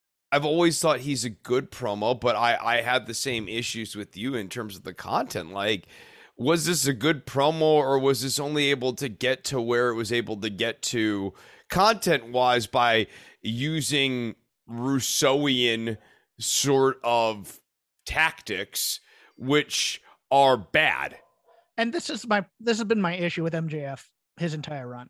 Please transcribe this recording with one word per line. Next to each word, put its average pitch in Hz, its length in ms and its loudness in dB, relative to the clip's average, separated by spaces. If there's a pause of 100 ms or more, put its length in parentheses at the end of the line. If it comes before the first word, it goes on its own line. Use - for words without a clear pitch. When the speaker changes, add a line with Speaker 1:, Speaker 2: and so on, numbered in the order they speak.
(300)
Speaker 1:
I've 143 140 2
always 170 340 4
thought 147 220 2
he's 131 240 -4
a 120 60 -4
good 123 400 -2
promo, 110 500 -2
but 117 160 2
I, 117 200 4
I 117 260 0
had 123 240 0
the 113 80 -8
same 113 340 -4
issues 113 480 -6
with 101 200 -12
you 127 180 -4
in 101 140 -6
terms 107 280 -10
of 87 80 -20
the 92 100 -10
content. 98 580 -6
Like, 101 340 -2 (500)
was 151 300 0
this 165 200 0
a 139 60 2
good 135 320 0
promo, 156 380 2
or 143 360 4
was 135 240 2
this 131 160 -2
only 147 320 0
able 131 240 0
to 139 140 -6
get 123 360 -2
to 131 160 -2
where 120 280 2
it 117 60 0
was 113 180 -4
able 110 240 -2
to 104 140 -4
get 110 320 -4
to 104 500 -2 (380)
content-wise 127 960 2
by 117 400 2 (360)
using 127 920 -2 (340)
Rousseauian 123 1300 0 (420)
sort 135 640 2
of 113 560 0 (480)
tactics, - 920 -4 (360)
which - 640 0 (300)
are 135 260 6
bad? 90 600 0 (600)
Speaker 2:
And 233 160 0
this - 180 -4
is 240 180 -8
my, 208 160 2 (160)
this 226 180 0
has 233 60 -4
been 214 160 2
my 180 160 0
issue 175 260 -2
with 160 140 -2
M 160 120 -2
J 151 160 -6
F 139 240 -12 (280)
his 165 180 -4
entire 143 320 -8
run. 123 240 -14